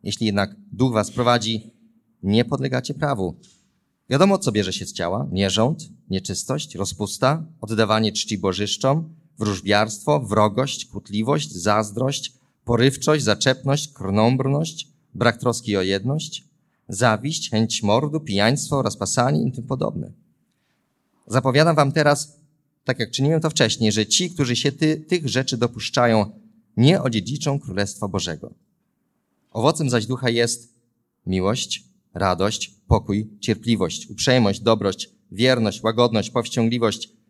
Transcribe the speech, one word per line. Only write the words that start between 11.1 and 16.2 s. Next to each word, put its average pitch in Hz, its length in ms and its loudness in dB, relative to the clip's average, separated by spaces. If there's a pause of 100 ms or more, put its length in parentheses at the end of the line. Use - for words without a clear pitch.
zazdrość, 104 800 -2 (320)
porywczość, 131 600 2
zaczepność, 131 680 0
krnąbrność, 127 960 0 (260)
brak 113 220 2
troski 110 400 -2
o 95 60 2
jedność, 101 680 -4 (400)